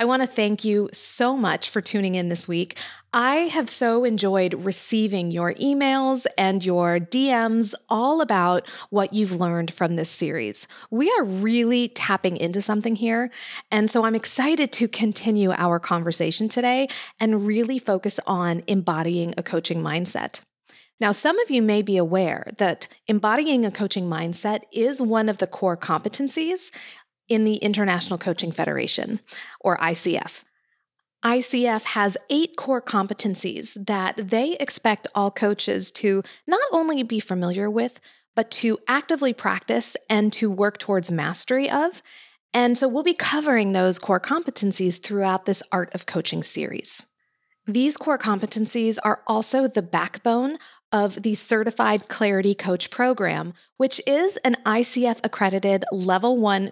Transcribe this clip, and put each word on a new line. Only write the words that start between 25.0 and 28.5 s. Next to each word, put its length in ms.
one 260
of 100
the 100
core 280
competencies 960
in 160
the 120
International 640
Coaching 320